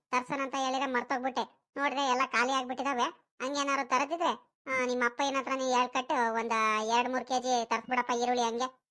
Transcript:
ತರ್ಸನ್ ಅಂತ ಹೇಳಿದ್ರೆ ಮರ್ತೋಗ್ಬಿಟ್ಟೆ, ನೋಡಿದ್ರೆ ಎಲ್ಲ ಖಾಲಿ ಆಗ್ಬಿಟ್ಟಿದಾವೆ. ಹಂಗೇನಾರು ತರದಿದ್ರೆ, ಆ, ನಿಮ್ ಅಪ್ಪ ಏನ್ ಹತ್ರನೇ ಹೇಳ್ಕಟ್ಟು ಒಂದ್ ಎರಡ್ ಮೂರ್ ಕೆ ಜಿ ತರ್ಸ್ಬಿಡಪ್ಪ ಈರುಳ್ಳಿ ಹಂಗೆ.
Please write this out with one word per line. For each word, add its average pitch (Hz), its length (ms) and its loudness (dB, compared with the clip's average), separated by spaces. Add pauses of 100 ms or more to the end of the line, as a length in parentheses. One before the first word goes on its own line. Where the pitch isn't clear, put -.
(100)
ತರ್ಸನ್ 254 300 0
ಅಂತ 269 180 -4
ಹೇಳಿದ್ರೆ 262 280 0
ಮರ್ತೋಗ್ಬಿಟ್ಟೆ, 247 580 0 (320)
ನೋಡಿದ್ರೆ 285 340 0
ಎಲ್ಲ 254 160 2
ಖಾಲಿ 247 260 2
ಆಗ್ಬಿಟ್ಟಿದಾವೆ. 254 540 0 (360)
ಹಂಗೇನಾರು 277 460 0
ತರದಿದ್ರೆ, 285 440 0 (340)
ಆ, 262 200 0
ನಿಮ್ 247 160 0
ಅಪ್ಪ 240 180 0
ಏನ್ 277 160 0
ಹತ್ರನೇ 269 380 -2
ಹೇಳ್ಕಟ್ಟು 254 400 0 (200)
ಒಂದ್ 226 200 -2 (400)
ಎರಡ್ 247 140 2
ಮೂರ್ 254 160 -2
ಕೆ 254 160 0
ಜಿ 254 140 0 (100)
ತರ್ಸ್ಬಿಡಪ್ಪ 240 460 -2
ಈರುಳ್ಳಿ 247 320 0
ಹಂಗೆ. 233 260 0 (220)